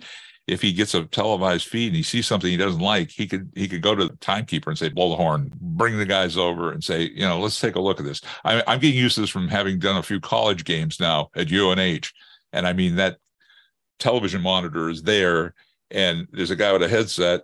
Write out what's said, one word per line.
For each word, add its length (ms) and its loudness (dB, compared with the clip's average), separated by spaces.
if 140 -2
he 100 2
gets 220 0
a 120 0
televised 640 0
feed 200 -2
and 80 -2
he 80 0
sees 220 -2
something 240 0
he 60 0
doesn't 240 0
like, 300 0
he 180 -6
could, 280 -8
he 120 -4
could 140 -6
go 120 4
to 140 2
the 100 -10
timekeeper 520 -4
and 100 -4
say, 100 -2
"Blow 200 2
the 80 0
horn," 420 0
bring 380 0
the 80 0
guys 320 0
over 340 0
and 120 -8
say, 300 -2
you 140 -2
know, 120 0
"Let's 200 -2
take 160 -2
a 60 0
look 180 2
at 60 -6
this." 160 -8
I, 200 2
I'm 140 2
getting 180 4
used 180 4
to 60 0
this 80 0
from 200 -2
having 280 0
done 200 0
a 60 -2
few 180 -4
college 420 0
games 360 -2
now 360 0
at 140 -2
U 220 4
N 80 2
H. 340 0
And 120 -2
I 80 2
mean, 220 2
that 220 2
television 420 0
monitor 480 0
is 140 -6
there, 500 2
and 400 0
there's 200 -4
a 40 -2
guy 180 2
with 100 4
a 40 4
headset, 560 0